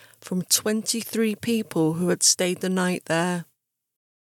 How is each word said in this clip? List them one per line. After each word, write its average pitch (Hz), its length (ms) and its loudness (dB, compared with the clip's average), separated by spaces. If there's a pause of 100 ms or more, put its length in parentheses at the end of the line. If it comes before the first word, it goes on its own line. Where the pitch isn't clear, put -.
(220)
from 180 220 -4
twenty-three 214 920 0
people 185 580 0
who 175 140 0
had 175 160 0
stayed 180 380 2
the 185 80 -2
night 180 380 0
there. 170 380 0 (920)